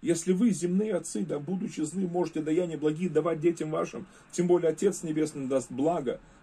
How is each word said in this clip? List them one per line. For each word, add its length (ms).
Если 320
вы, 180
земные 440
отцы, 300
да, 140
будучи 420
злы, 260
можете 340
даяния 360
благие 320
давать 300
детям 300
вашим, 380
тем 160
более 220
Отец 340
Небесный 440
даст 240
благо 480